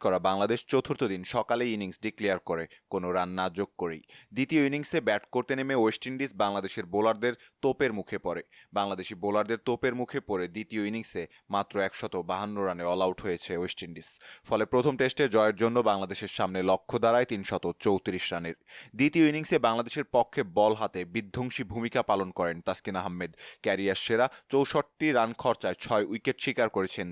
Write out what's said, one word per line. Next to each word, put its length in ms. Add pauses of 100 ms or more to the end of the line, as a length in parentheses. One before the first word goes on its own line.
করা 160
বাংলাদেশ 400 (120)
চতুর্থ 320
দিন 180 (120)
সকালে 320
ইনিংস 360
ডিক্লেয়ার 380
করে, 240 (260)
কোনো 220
রান 180 (100)
না 100
যোগ 280
করেই। 260 (300)
দ্বিতীয় 340
ইনিংসে 340
ব্যাট 300
করতে 240
নেমে 200
ওয়েস্ট 320
ইন্ডিজ 240 (120)
বাংলাদেশের 420
বোলারদের 480 (280)
তোপের 320
মুখে 260
পড়ে। 220 (320)
বাংলাদেশি 420
বোলারদের 500
তোপের 300
মুখে 260
পড়ে 260
দ্বিতীয় 400
ইনিংসে 360 (260)
মাত্র 300
একশত 340 (160)
বাহান্ন 280 (100)
রানে 160
অল 180
আউট 200
হয়েছে 360
ওয়েস্ট 260
ইন্ডিজ। 260 (360)
ফলে 200
প্রথম 320
টেস্টে 320
জয়ের 260
জন্য 220 (120)
বাংলাদেশের 480
সামনে 260
লক্ষ্য 360
দাঁড়ায় 320
তিনশত 340 (140)
চৌত্রিশ 500
রানের। 280 (420)
দ্বিতীয় 300
ইনিংসে 300
বাংলাদেশের 460 (100)
পক্ষে 260 (160)
বল 180
হাতে 300
বিধ্বংসী 580
ভূমিকা 400
পালন 280
করেন 300
তাসকিন 340
আহমেদ। 360 (300)
ক্যারিয়ার 440
সেরা 200 (240)
চৌষট্টি 640
রান 200 (100)
খরচায় 420
ছয় 280
উইকেট 300
শিকার 280
করেছেন 420